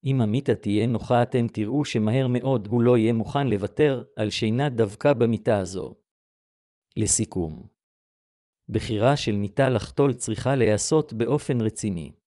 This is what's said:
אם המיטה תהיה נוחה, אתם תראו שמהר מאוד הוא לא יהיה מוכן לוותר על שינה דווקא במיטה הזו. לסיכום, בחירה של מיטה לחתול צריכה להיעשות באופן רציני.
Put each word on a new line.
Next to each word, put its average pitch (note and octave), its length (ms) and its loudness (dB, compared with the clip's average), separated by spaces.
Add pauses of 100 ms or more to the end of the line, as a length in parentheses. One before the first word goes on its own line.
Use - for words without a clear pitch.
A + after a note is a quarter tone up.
אם C3+ 160 0
המיטה A#2 340 0
תהיה G#2 320 0
נוחה, A#2+ 360 0
אתם A#2+ 260 0
תראו A2+ 360 -2
שמהר A#2+ 420 0
מאוד B2 400 -2
הוא A#2 160 0
לא B2 160 6
יהיה A2 140 4
מוכן A#2 340 -2
לוותר A#2 580 0 (120)
על A2 140 -2
שינה A#2+ 380 -2
דווקא A2+ 440 0
במיטה A2+ 460 2
הזו. F#2 360 -8 (1000)
לסיכום, F#2 680 -4 (1000)
בחירה A2 480 0
של G#2+ 200 -2
מיטה G2+ 320 0
לחתול C3 440 0
צריכה B2+ 440 -2
להיעשות B2+ 560 2
באופן B2 480 -2
רציני. G2+ 520 -4 (140)